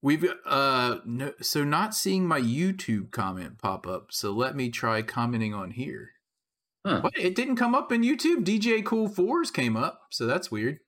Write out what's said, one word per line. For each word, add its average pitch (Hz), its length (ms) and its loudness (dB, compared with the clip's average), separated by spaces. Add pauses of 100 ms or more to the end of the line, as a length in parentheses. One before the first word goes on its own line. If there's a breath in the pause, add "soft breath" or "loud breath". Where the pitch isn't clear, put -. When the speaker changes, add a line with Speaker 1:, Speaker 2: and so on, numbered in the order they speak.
Speaker 1:
We've, 156 240 2 (220)
uh, 131 580 2
no, 131 280 -6 (100)
so 147 220 0
not 175 300 2
seeing 190 320 2
my 156 140 2
YouTube 123 680 0
comment 92 480 -6
pop 92 280 -4
up, 90 240 -6
so 101 220 -4
let 127 240 0
me 127 140 -2
try 113 320 0
commenting 113 500 -2
on 95 200 -8
here. 127 400 -10 (720)
Speaker 2:
Huh. - 160 0
Speaker 1:
What? - 160 -2
It 185 160 0
didn't 254 220 0
come 240 180 2
up 285 180 0
in 233 100 4
YouTube? 294 420 2
D 208 140 2
J 220 240 2
Cool 220 260 2
Fours 226 420 0
came 120 260 0
up, 131 240 -2 (100)
so - 160 -4
that's 131 240 0
weird. 117 380 -2